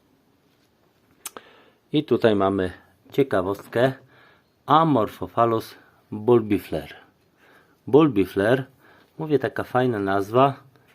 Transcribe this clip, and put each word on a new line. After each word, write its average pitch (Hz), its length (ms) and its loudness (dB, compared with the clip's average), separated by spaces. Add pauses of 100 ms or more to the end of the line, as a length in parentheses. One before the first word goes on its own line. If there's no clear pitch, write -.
(1900)
I 147 120 -2
tutaj 113 320 2
mamy 95 360 -2 (400)
ciekawostkę. 117 800 -2 (720)
Amorphophallus 117 1080 0 (360)
bulbiflor. 107 800 0 (1000)
Bulbiflor. 117 800 2 (540)
Mówię, 156 200 -2
taka 110 260 -6
fajna 123 340 -2
nazwa. 101 560 0 (400)